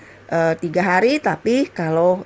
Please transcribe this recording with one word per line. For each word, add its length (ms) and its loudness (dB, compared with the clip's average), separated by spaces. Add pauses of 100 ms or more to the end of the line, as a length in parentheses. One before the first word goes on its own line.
(300)
eh, 260 0
tiga 300 -2
hari, 320 2
tapi 500 -2
kalau 580 0